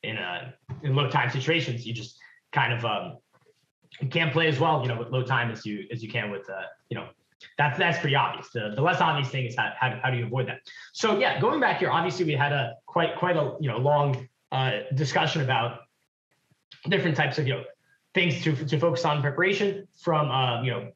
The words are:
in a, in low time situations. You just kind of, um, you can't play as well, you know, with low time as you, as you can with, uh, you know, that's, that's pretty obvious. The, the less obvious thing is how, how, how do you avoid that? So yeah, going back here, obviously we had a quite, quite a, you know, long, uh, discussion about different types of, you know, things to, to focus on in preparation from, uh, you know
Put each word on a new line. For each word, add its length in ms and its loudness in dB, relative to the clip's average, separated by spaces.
in 140 -6
a, 360 -8
in 120 2
low 140 2
time 200 2
situations. 580 0
You 60 -4
just 260 -10
kind 220 2
of, 120 -4
um, 320 -4
you 80 -4
can't 240 0
play 160 4
as 120 2
well, 240 4
you 40 0
know, 100 -2
with 120 -6
low 140 0
time 260 0
as 160 -8
you, 260 -6
as 120 -8
you 60 -10
can 200 -4
with, 200 -8
uh, 120 -8
you 60 -4
know, 120 -8
that's, 220 0
that's 180 2
pretty 180 0
obvious. 360 0
The, 240 -6
the 60 -2
less 200 2
obvious 280 2
thing 160 -2
is 100 -6
how, 240 0
how, 240 0
how 80 2
do 60 0
you 100 -2
avoid 200 -2
that? 120 -8
So 240 2
yeah, 240 2
going 180 2
back 200 2
here, 100 2
obviously 360 0
we 80 0
had 200 2
a 200 -2
quite, 320 0
quite 200 2
a, 220 0
you 100 0
know, 80 -2
long, 500 2
uh, 300 0
discussion 480 0
about 380 0
different 280 2
types 220 0
of, 80 0
you 80 0
know, 80 -8
things 300 2
to, 120 2
to 240 0
focus 240 2
on 140 2
in 60 0
preparation 640 0
from, 300 2
uh, 320 0
you 80 0
know 260 -6